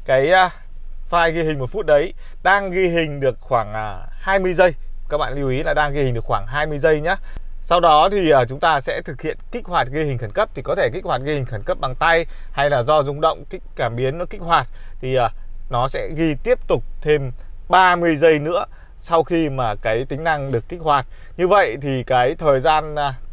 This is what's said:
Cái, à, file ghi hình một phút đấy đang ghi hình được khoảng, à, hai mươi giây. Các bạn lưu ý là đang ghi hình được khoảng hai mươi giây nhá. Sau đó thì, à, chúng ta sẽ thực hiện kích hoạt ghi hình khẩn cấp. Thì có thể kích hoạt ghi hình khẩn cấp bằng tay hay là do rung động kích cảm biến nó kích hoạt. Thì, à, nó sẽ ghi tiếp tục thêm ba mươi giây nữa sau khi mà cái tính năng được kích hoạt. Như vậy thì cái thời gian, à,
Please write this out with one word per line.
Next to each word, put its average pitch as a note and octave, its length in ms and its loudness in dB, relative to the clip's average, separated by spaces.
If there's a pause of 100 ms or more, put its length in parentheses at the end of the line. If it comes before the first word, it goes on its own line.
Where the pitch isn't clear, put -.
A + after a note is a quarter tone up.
Cái, C#3 260 4
à, F#3 200 6 (600)
file E3+ 220 4
ghi E3 100 0
hình D#3 160 0
một B2+ 120 -4
phút G3+ 160 -4
đấy D3+ 280 4 (280)
đang G3 280 4
ghi F#3 180 2
hình D#3 320 0
được C3 200 0
khoảng, A2 320 0
à, G#2+ 260 -6 (120)
hai G3 280 0
mươi F#3 160 0
giây. F3 200 6 (360)
Các D3 80 0
bạn C3 160 -4
lưu C#3 160 -2
ý C3 120 0
là D3+ 120 0
đang D3 180 2
ghi C#3+ 100 0
hình B2+ 120 0
được A2 100 -4
khoảng A2 220 -2
hai D3 200 -2
mươi D3+ 120 -4
giây D#3 220 4
nhá. F3 160 0 (480)
Sau F3 160 4
đó D#3+ 320 6
thì, F#3 180 2
à, B2 180 6
chúng C#3+ 120 -10
ta D#3 200 2
sẽ F3 240 -4
thực D3+ 180 -10
hiện D#3 140 -4 (160)
kích A#3+ 140 -8
hoạt E3 260 0
ghi D#3 120 -2
hình C3+ 140 -2
khẩn G#2+ 140 -6
cấp. G#3+ 220 0
Thì - 80 -8
có D3 120 -4
thể D#3+ 180 0
kích - 120 -8
hoạt D3 200 -2
ghi D3+ 100 -2
hình C#3 100 -4
khẩn A2 180 -6
cấp F3 180 -4
bằng C3 140 -4
tay E3 320 2 (260)
hay C#3+ 180 0
là C3 120 2
do D3+ 200 2
rung C#3+ 180 -6
động D#3 300 0
kích - 120 -10 (140)
cảm A#2+ 200 -4
biến C3 220 -2
nó F3+ 120 -6
kích G#3 100 -10
hoạt. E3 260 2 (340)
Thì, B2+ 140 -2
à, A#2+ 160 2 (400)
nó B2+ 180 0
sẽ A2 280 -6
ghi D#3 260 0
tiếp E3 160 2 (100)
tục F3+ 140 2 (180)
thêm C#3+ 320 0 (360)
ba F3+ 280 6
mươi E3 200 2
giây D3 220 6
nữa E3 260 -2 (360)
sau E3 220 2
khi D#3+ 260 0
mà B2+ 260 -2
cái A2+ 300 0
tính C#3+ 200 -6
năng C#3+ 280 -2
được A#2 160 -2
kích F3+ 120 -10
hoạt. D3 260 2 (300)
Như F3+ 120 0
vậy F3 340 4
thì C3+ 200 -2
cái B2 320 2
thời C#3 260 2
gian, D#3 340 2
à, C#3+ 200 -2 (180)